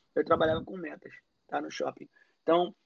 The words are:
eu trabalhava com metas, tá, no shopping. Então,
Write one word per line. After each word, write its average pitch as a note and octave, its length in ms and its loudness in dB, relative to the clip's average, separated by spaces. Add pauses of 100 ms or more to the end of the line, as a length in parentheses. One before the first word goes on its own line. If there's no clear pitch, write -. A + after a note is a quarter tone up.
(160)
eu D#3 80 2
trabalhava D#3+ 400 2
com F#3+ 140 -12
metas, D3+ 360 -12 (340)
tá, D3 140 -4
no D#3+ 80 -10
shopping. - 380 -6 (360)
Então, F3 300 2 (120)